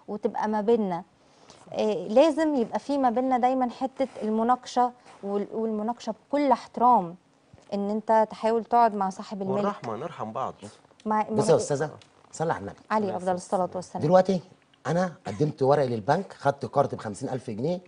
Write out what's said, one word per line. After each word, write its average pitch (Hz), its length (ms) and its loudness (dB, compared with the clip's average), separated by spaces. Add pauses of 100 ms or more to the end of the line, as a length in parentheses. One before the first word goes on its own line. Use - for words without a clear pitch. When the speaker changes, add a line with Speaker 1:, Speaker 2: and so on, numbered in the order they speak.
Speaker 1:
وتبقى 208 400 -4
ما 214 120 0
بيننا. 202 420 2 (680)
آه، 208 360 -2
لازم 294 460 4
يبقى 226 240 0
في 277 200 -2
ما 254 120 4
بيننا 254 280 0
دايما 254 320 2
حتة 262 380 -4 (140)
المناقشة 240 720 0 (300)
وال-، 202 320 -4
والمناقشة 220 600 -4 (140)
بكل 285 240 2
احترام. 220 600 2 (600)
إن 202 160 -2
أنت 220 400 2
تحاول 220 340 -2
تقعد 233 300 2
مع 190 160 -2
صاحب 196 320 -10
الملك. 190 140 -2
Speaker 2:
والرحمة، 202 400 -4
نرحم 117 360 -8
بعض. 113 220 -6 (520)
Speaker 1:
ما، 214 100 0 (140)
ما 220 60 -2
Speaker 3:
بص 208 120 2
يا 170 40 8
Speaker 1:
هي 147 40 8
Speaker 3:
أستاذة، 143 340 -2 (420)
صلي 165 200 -2
على - 80 -4
النبي. 101 160 -10 (140)
Speaker 1:
عليه 214 160 0
Speaker 2:
عليه 190 100 -4
Speaker 1:
أفضل 180 160 -2
Speaker 2:
الصلاة - 20 2
Speaker 1:
الصلاة 185 280 -4
Speaker 2:
والسلام. 180 140 -4
Speaker 1:
والسلام. 180 260 -8
Speaker 3:
دلوقتي 185 380 4 (460)
أنا 170 260 0 (140)
قدمت 135 360 -2
ورق 139 220 4
للبنك، 123 480 -2
خدت - 340 -2
كارت 143 280 0
بخمسين 110 340 -8
ألف - 220 -6
جنيه، 147 380 -4